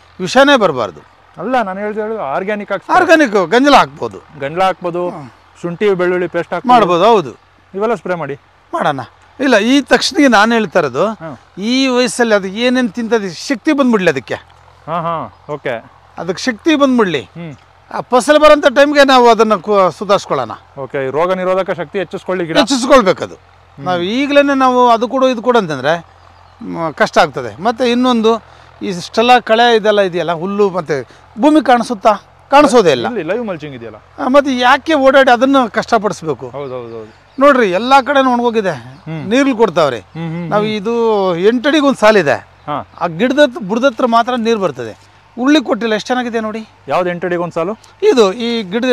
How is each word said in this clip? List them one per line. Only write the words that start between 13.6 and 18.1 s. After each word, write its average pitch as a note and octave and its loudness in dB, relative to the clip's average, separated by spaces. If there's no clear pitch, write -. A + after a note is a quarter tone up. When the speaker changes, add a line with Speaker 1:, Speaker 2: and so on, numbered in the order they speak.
Speaker 1:
ಬಂದ್ಬಿಡ್ಲಿ A#3+ 2
ಅದಕ್ಕೆ. C3+ -4
Speaker 2:
ಹಾ, E3 -4
ಹಾ, D#3 -8
ಓಕೆ. C3 -8
Speaker 1:
ಅದಕ್ಕೆ E3+ -8
ಶಕ್ತಿ C4 -2
ಬಂದ್ಬಿಡ್ಲಿ. A#3+ 2
Speaker 2:
ಹ್ಮ್. D#3+ -18
Speaker 1:
ಆ G#3 -8
ಫಸಲು B3+ 2